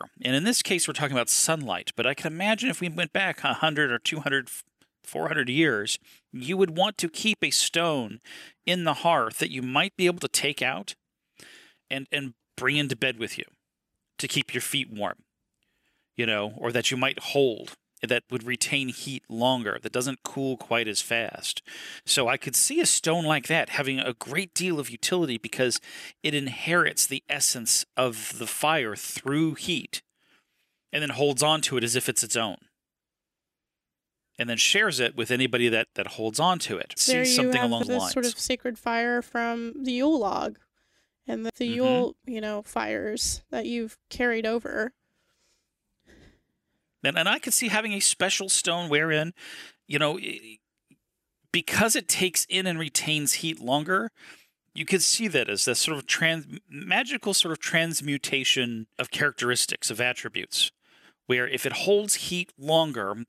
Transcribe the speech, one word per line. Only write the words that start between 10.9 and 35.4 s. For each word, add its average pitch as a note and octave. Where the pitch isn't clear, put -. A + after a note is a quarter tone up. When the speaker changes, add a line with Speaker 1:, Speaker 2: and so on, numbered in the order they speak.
Speaker 1:
and, C3+
and C#3
bring C3+
into C3+
bed B2
with -
you -
to C#3+
keep -
your B2
feet B2+
warm, G#2
you A#2+
know, G#2+
or A#2+
that A#2+
you C3
might C3
hold -
that B2
would B2
retain B2+
heat C3
longer, A#2
that G#2+
doesn't B2+
cool C3+
quite A#2
as G#2
fast. -
So C3
I B2+
could -
see -
a E4+
stone E3
like D3+
that D#3+
having C3+
a B2+
great F3
deal E3+
of B2
utility C3
because A#2+
it D3+
inherits D3+
the C3+
essence C3+
of A2+
the A2+
fire D3
through D3+
heat -
and D3+
then C#3+
holds C#3+
on D3+
to C#3
it A2+
as A#2
if B2+
it's A#2+
its A2
own. A2+
And A#2+
then A#2
shares G3
it A#2
with A#2
anybody B2